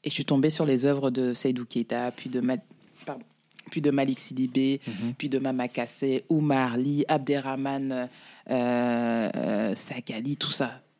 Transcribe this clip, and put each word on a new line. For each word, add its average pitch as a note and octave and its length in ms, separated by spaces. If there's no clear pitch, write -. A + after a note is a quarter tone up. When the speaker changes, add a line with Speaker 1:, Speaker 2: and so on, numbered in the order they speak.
Speaker 1:
et D3 60
je - 40
suis - 120
tombée C#3+ 240
sur D#3 160
les C3 180
œuvres C#3 260
de B2 220
Seydou B2 320
Keita, A#2+ 480
puis - 160
de B2+ 120
Ma-, B2 160
pardon, C3 180
puis E3 120
de D3 80
Malik C3+ 300
Sidibé, C3 680
Speaker 2:
Mhm. A#2 320
Speaker 1:
puis D3+ 100
de C3+ 100
Mama B2+ 300
Kassé, C3 640
Oumar C#3 480
Ly, C#3+ 300
Abderrahmane, C3+ 1000
euh, A#2+ 840
euh, G#2 400
Sakali, B2 640
tout - 140
ça. B2 280